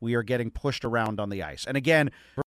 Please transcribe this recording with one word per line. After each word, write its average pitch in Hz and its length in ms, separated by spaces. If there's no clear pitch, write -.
we 117 140
are 117 80
getting 117 280
pushed - 340
around 110 360
on 101 100
the 98 120
ice. 73 240
And 135 100
again, 147 340